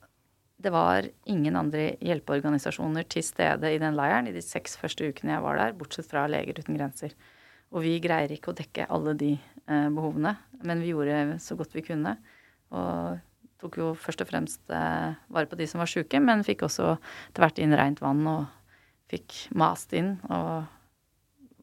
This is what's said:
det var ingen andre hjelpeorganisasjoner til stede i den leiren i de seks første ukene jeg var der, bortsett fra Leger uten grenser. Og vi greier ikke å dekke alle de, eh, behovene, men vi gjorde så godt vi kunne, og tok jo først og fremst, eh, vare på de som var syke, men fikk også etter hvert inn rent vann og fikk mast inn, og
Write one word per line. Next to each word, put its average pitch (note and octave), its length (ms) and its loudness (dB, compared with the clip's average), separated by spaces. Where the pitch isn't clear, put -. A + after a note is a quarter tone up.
det G3 80 -2
var - 400 4
ingen E3+ 320 2
andre D#3 400 0
hjelpeorganisasjoner D3+ 1120 -2
til D#3+ 160 -2
stede D#3 480 2
i D#3 80 0
den D3+ 160 2
leiren D#3+ 320 2
i - 80 -8
de - 80 -10
seks - 320 -8
første D#3 320 -4
ukene D3+ 240 -4
jeg D#3 80 -2
var D3 160 0
der, - 160 2
bortsett D#3+ 320 -10
fra D3 240 0
Leger D3+ 320 -2
uten D#3 160 -4
grenser. C#3+ 400 -6
Og E3 100 -2
vi E3 220 2
greier D#3+ 260 2
ikke D3+ 220 -6
å F3+ 60 -8
dekke - 340 -6
alle D#3 240 0
de, D3 160 2
eh, D3 240 2
behovene, D#3 460 0
men E3+ 220 -2
vi E3+ 80 -2
gjorde D3 480 0
så - 180 -8
godt D#3 160 -6
vi D#3 80 -4
kunne, E3 360 -2
og E3+ 500 -4
tok E3+ 160 -10
jo E3 160 -2
først - 280 -8
og E3+ 60 -4
fremst, D#3+ 320 -4
eh, D#3+ 440 0
vare D#3 160 0
på E3+ 100 -12
de E3 120 -2
som E3+ 120 -6
var E3+ 80 0
syke, F3 320 0
men A3+ 240 6
fikk G3 220 0
også D#3+ 320 2
etter - 480 -12
hvert D#3 140 2
inn D#3 180 6
rent C#3+ 240 4
vann C#3+ 260 2
og D#3 200 -2
fikk - 480 -10
mast E3 380 2
inn, F#3+ 260 0
og E3 360 -2